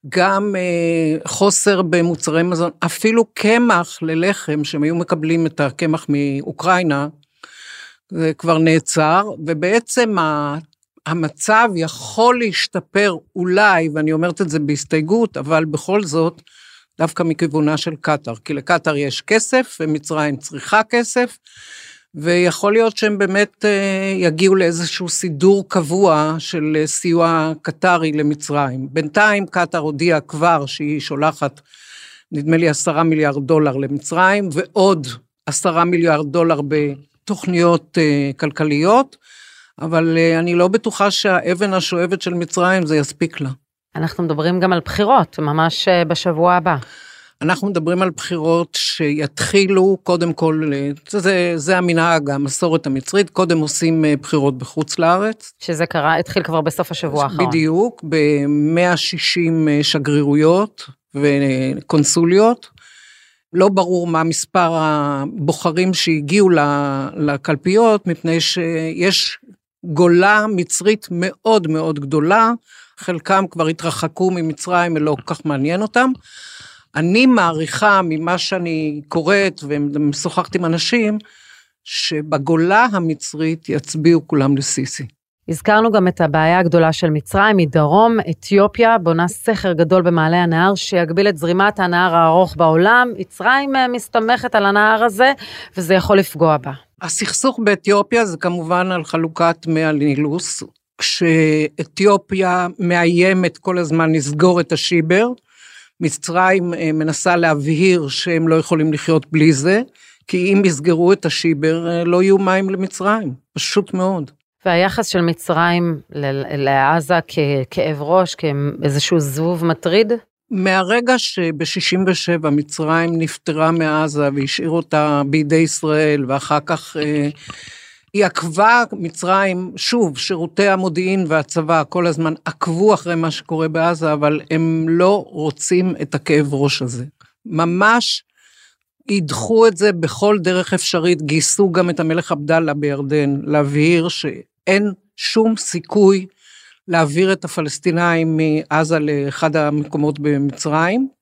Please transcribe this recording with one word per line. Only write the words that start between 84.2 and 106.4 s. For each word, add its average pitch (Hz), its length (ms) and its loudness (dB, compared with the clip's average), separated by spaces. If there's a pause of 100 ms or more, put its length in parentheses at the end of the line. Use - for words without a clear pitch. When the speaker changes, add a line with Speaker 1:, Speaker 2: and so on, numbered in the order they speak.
Speaker 1:
כולם 139 300 2
לסיסי. 131 500 -6 (420)
Speaker 2:
הזכרנו 214 420 2
גם 190 160 4
את 180 140 0
הבעיה 160 380 4
הגדולה 165 340 4
של 165 160 -2
מצרים, 196 480 2
מדרום, 165 600 4 (120)
אתיופיה, 208 680 2
בונה 170 300 0
סכר 190 460 -2
גדול 170 280 2
במעלה 170 420 2
הנהר, 175 320 2
שיגביל 175 540 0
את 170 80 -2
זרימת 185 420 0
הנהר 175 360 2
הארוך 165 400 4
בעולם. 190 640 4
מצרים, 262 580 -2
אה, 262 120 2
מסתמכת 240 680 -2
על 202 100 4
הנהר 214 380 4
הזה, 240 300 4 (440)
וזה 180 160 0
יכול 190 240 4
לפגוע 160 400 2
בה. 135 140 -6 (300)
Speaker 1:
הסכסוך 240 640 -2
באתיופיה 202 640 2
זה 165 120 -6
כמובן 180 540 -2
על 170 140 -4
חלוקת 165 640 -2
מי 160 160 0
הנילוס, 147 800 -2 (340)
כשאתיופיה 175 1700 0 (120)
מאיימת 175 800 2
כל 180 200 -4
הזמן 160 340 0
לסגור 156 480 2
את 170 120 -2
השיבר, 175 560 2 (720)
מצרים, 175 720 0